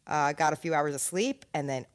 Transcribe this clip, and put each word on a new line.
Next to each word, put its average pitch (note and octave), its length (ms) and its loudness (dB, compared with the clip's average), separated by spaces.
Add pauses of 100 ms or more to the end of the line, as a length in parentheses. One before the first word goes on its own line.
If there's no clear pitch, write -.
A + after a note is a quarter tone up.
Uh, D3 260 2
got D3+ 220 2
a - 20 -2
few E3 180 -4
hours D3 220 2
of C3+ 60 -6
sleep, A#3 520 -2
and C#3+ 160 -2
then C3 240 -4